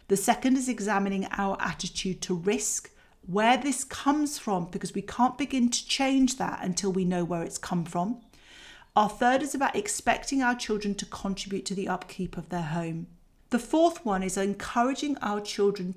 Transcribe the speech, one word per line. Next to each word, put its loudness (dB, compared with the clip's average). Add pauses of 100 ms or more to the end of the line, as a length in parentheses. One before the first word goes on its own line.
The 4
second 4
is 0
examining 0
our 0
attitude -4
to -2
risk, -2 (340)
where 4
this -2
comes 0
from, -2
because -6
we -2
can't 2
begin 2
to -2
change 2
that -4
until -2
we 2
know 2
where -2
it's -8
come -2
from. -2 (760)
Our 6
third 4
is -2
about 0
expecting 0
our 2
children -2
to -6
contribute -6
to -4
the -2
upkeep -4
of -8
their -4
home. -4 (440)
The 2
fourth 4
one 2
is -2
encouraging 0
our -2
children 0